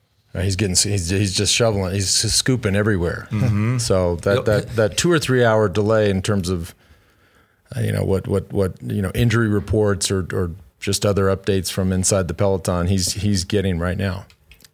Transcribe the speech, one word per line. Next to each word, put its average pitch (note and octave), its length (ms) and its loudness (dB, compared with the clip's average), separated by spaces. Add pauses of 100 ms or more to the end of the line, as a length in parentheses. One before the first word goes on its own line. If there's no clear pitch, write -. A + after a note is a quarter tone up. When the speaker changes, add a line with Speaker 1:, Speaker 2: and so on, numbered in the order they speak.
(340)
Speaker 1:
Right? F2+ 100 -2
He's F#2+ 120 -2
getting, F#2 200 0
he's, F#2+ 340 -2
he's G2 240 0
just G2+ 200 0
shoveling, G2+ 400 0
he's F#2+ 280 -2
just G#2+ 140 -2
scooping A#2 400 0
everywhere. G2 540 0
Speaker 2:
Mm-hmm. A2 480 0
Speaker 1:
So F#2 380 2
that, G2+ 200 0
Speaker 2:
Yep. G2 100 -2
Speaker 1:
that, G#2+ 300 0
that G#2+ 200 2
two E3+ 160 2
or D#3+ 60 4
three B2+ 260 2
hour A2 240 4
delay G#2+ 420 2
in F#2+ 120 0
terms G2 260 0
of, E2+ 260 -4 (1040)
uh, A#2 40 -4
you G#2+ 120 -2
know, G2+ 120 0
what, F#2+ 240 -2
what, F#2+ 240 -2
what, F#2+ 300 -2
you G#2+ 200 -4
know, F#2 120 -2
injury A#2 340 2
reports G#2 600 0
or, F#2 220 -2
or F#2+ 180 -2 (300)
just G2+ 260 -2
other G2 200 2
updates F#2+ 440 -2
from F#2+ 220 -2
inside F#2 340 0
the E2+ 80 -4
peloton F#2 540 0
he's, F#2+ 240 0
he's G2 320 -2
getting F#2+ 340 0
right F2+ 200 -2
now. G2 280 -4 (480)